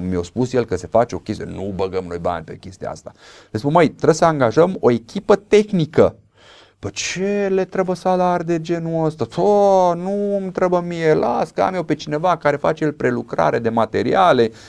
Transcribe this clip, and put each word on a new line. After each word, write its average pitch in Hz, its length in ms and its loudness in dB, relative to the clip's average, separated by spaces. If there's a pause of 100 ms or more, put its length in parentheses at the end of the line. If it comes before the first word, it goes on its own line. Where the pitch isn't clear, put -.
mi-a 90 140 -2
spus 123 300 -4
el 123 120 0
că 92 120 -4
se 85 100 -10
face 117 280 0
o - 40 -8
chestie, 87 260 -8
nu 90 300 -10
băgăm 92 340 -4
noi 87 100 -8
bani 85 260 -6
pe 85 120 -16
chestia - 340 -14
asta.” - 220 -16 (380)
Le 110 80 -6
spun, 139 140 -2
„Măi, 165 160 2
trebuie 147 260 0
să 165 100 0
angajăm 156 560 2
o 147 100 4
echipă 196 460 0
tehnică.” 175 800 2 (640)
„Păi 101 120 -12
ce 202 640 -4
le 190 100 2
trebuie 185 320 -2
salari 180 500 0
de 170 140 0
genul 165 440 -2
ăsta?” 156 200 -2
„Țo, 190 680 4
nu 202 420 -4
îmi 190 140 -4
trebuie 180 300 0
mie, 170 340 0
las - 360 0
că 180 120 -2
am 190 120 0
eu 180 80 -2
pe 165 120 0
cineva 160 420 -2
care 147 200 0
face 160 280 -2
el 151 80 0
prelucrare 127 640 0
de 113 100 -2
materiale 117 800 2 (180)